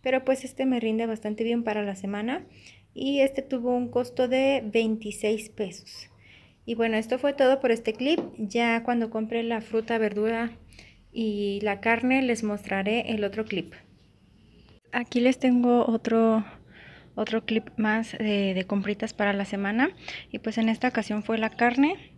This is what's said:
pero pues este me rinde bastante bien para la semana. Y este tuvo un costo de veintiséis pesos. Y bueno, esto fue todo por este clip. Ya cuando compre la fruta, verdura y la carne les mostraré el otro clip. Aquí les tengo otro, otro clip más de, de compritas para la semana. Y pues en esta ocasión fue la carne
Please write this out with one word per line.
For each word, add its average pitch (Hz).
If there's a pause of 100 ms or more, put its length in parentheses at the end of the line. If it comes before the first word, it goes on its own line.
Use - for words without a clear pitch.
pero 262
pues 262
este 262
me 254
rinde 220
bastante 220
bien 233
para 214
la 202
semana. 208 (480)
Y 277
este 269
tuvo 247
un 247
costo 247
de 269
veintiséis 220
pesos. - (560)
Y 233
bueno, 226
esto 226
fue 285
todo 269
por 247
este 226
clip. 302 (160)
Ya 233
cuando 233
compre 226
la 226
fruta, 226
verdura 220 (600)
y 208
la 202
carne 254
les 233
mostraré 208
el 214
otro 202
clip. 190 (1200)
Aquí 240
les 254
tengo 247
otro, 226 (720)
otro 226
clip 226
más 220
de, 202
de 185
compritas 202
para 202
la 196
semana. 208 (400)
Y -
pues -
en 226
esta 226
ocasión 214
fue 226
la 220
carne 262 (220)